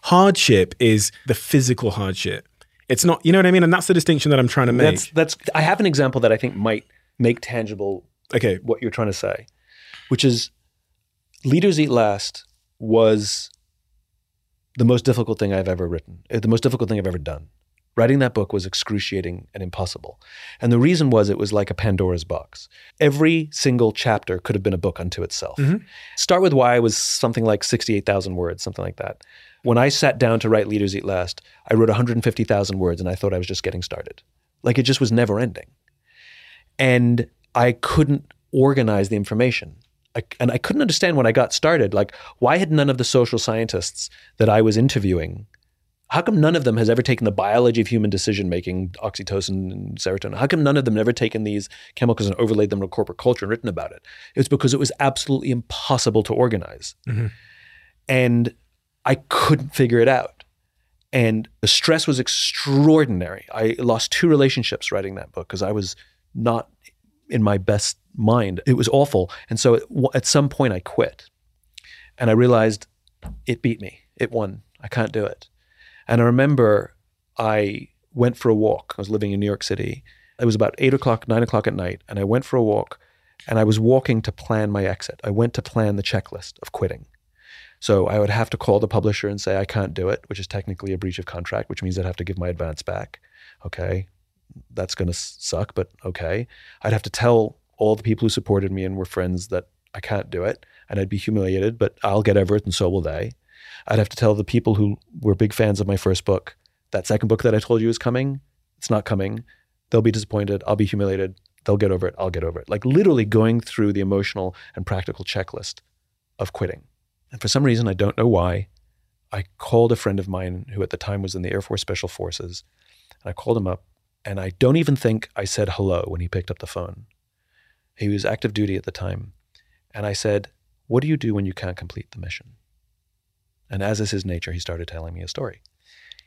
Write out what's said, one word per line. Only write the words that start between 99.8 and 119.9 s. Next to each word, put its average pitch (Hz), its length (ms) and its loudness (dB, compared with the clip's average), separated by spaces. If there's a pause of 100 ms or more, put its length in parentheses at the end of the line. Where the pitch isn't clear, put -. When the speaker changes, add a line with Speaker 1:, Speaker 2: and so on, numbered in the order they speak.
Speaker 2:
I 104 80 -14
can't - 300 -6
do 90 140 -6
it, - 200 -6 (240)
and 104 100 -6
I'd 98 120 -2
be 104 80 -2
humiliated, 98 580 -2
but - 260 -2
I'll 104 200 2
get 101 160 4
over 98 180 2
it, 104 80 -2
and 92 80 -4
so 92 160 0
will 92 140 -2
they. 78 300 -6 (540)
I'd 107 120 0
have 104 100 2
to - 80 -16
tell 107 180 4
the 104 100 -2
people 113 320 0
who 104 200 0 (240)
were 104 140 2
big 101 180 2
fans 104 260 0
of 101 80 -2
my 98 120 0
first - 260 0
book, - 320 -4 (360)
"That 98 140 -4
second 107 220 0
book 113 140 2
that 113 120 2
I 107 40 2
told 113 240 0
you 113 80 2
is 113 80 -2
coming, 135 420 -4 (380)
it's - 100 -10
not 107 160 0
coming. 104 400 -4 (460)
They'll 113 100 4
be 113 100 4
disappointed. 104 560 -4
I'll 107 100 0
be 104 100 2
humiliated. 95 480 -4 (300)
They'll 104 120 2
get 101 140 2
over 92 160 -2
it. - 100 -6
I'll 95 140 -4
get 85 140 -6
over 82 160 -6
it." - 100 -12
Like, 107 160 -4
literally 139 400 4
going 113 340 4
through 104 320 -2
the 101 80 -2
emotional 98 560 -2 (180)
and 92 120 -10
practical 95 380 -6
checklist - 560 -10 (580)
of - 160 -6
quitting. - 300 -8 (480)
And 123 80 -16
for 110 80 -4
some 139 160 0
reason, 117 240 2
I 95 60 -2
don't 101 220 -2
know 113 120 2
why, 90 400 0 (640)
I 98 140 -6 (120)
called 117 320 2